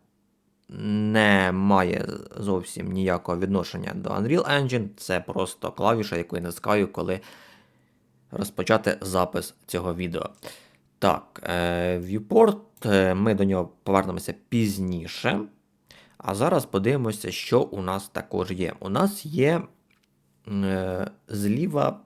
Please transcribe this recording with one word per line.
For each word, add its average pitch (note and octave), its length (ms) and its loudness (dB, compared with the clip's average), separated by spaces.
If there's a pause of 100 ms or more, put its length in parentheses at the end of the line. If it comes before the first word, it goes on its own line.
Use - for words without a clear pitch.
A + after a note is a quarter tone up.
(800)
не G#2 720 4
має F#2+ 560 4 (300)
зовсім F#2 540 -4
ніякого F2+ 480 0
відношення F#2+ 560 -2
до F#2 140 -6
Unreal C#3 520 0
Engine, B2 260 -2 (100)
це F#2 220 -2
просто - 520 -6
клавіша, G#2 460 0
яку E2+ 180 -4
я E2+ 60 -4
натискаю, G2 500 0
коли F#2 280 -4 (1120)
розпочати G2+ 680 0
запис F2+ 520 -2 (120)
цього F2 300 -4
відео. E2+ 340 -6 (680)
Так, - 440 0
е, F2 560 0
viewport, G3+ 580 2 (280)
е, F#2+ 280 4
ми G#2 200 4
до G2 100 2
нього F#2+ 260 2 (140)
повернемося F#2 500 0 (160)
пізніше. G2 920 -2 (760)
А G2 180 -4
зараз C3+ 300 2
подивимося, A2 640 0
що - 300 2
у G2+ 200 -4
нас F#2+ 260 -4
також - 440 -4
є. F2+ 280 -2
У F#2+ 100 -8
нас F#3 360 0
є, D#3 360 2 (840)
м, G2+ 160 -2
е, F#2 480 -2 (160)
зліва C3+ 800 0